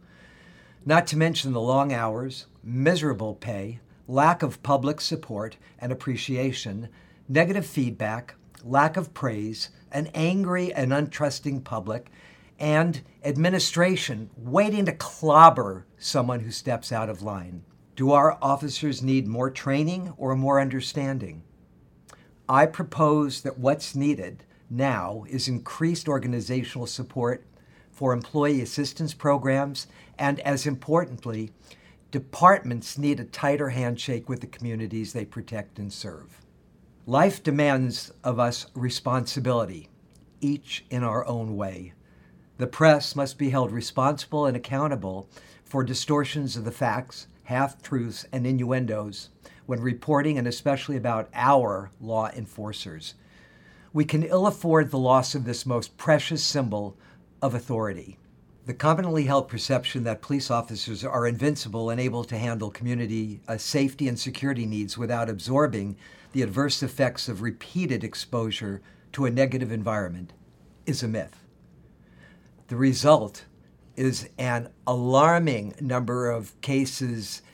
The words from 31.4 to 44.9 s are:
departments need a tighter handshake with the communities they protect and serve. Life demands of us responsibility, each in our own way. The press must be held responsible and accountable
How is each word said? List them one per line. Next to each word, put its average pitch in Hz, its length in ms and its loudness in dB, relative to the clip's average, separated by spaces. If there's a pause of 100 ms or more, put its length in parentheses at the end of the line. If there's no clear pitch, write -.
departments 139 840 2
need 143 220 0
a 113 60 -8
tighter 143 460 0
handshake 120 580 -4
with 127 100 -4
the 123 80 -10
communities 110 640 -6
they 113 140 -6
protect 107 540 -10
and 101 120 -8
serve. 80 480 -14 (640)
Life 160 380 4
demands 139 680 2 (140)
of 120 160 0
us 120 340 0
responsibility, 120 1160 -2 (500)
each - 500 -4
in 123 140 -2
our 117 240 -2
own 113 300 -4
way. 92 340 -6 (680)
The 127 100 -2
press 151 500 4
must 139 200 -4
be 139 120 0
held 127 200 2
responsible 139 760 0
and 127 100 0
accountable 123 760 -4 (360)